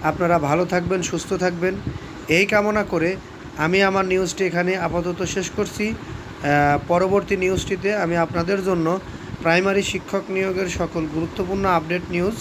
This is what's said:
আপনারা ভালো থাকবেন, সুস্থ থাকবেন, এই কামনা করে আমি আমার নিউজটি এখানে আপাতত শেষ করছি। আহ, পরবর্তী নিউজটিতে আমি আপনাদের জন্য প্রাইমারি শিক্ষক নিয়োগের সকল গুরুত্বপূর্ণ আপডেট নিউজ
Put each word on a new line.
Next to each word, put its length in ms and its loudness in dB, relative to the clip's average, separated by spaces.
আপনারা 360 2
ভালো 260 2
থাকবেন, 360 0
সুস্থ 320 -4
থাকবেন, 420 0
এই 180 6
কামনা 380 2
করে 320 0
আমি 260 4
আমার 220 4
নিউজটি 380 0
এখানে 340 0
আপাতত 460 -2
শেষ 260 -4
করছি। 440 -2
আহ, 840 2
পরবর্তী 500 2
নিউজটিতে 580 0
আমি 220 0
আপনাদের 460 0
জন্য 360 2
প্রাইমারি 420 2
শিক্ষক 460 -4
নিয়োগের 400 -2
সকল 360 -2
গুরুত্বপূর্ণ 500 -2
আপডেট 440 2
নিউজ 320 0